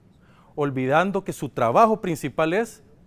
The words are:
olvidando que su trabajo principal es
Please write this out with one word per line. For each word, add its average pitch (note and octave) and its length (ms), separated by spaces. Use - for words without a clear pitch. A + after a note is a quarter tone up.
olvidando D3 680
que E3 100
su C#3+ 160
trabajo G3+ 500
principal D#3+ 540
es A3 280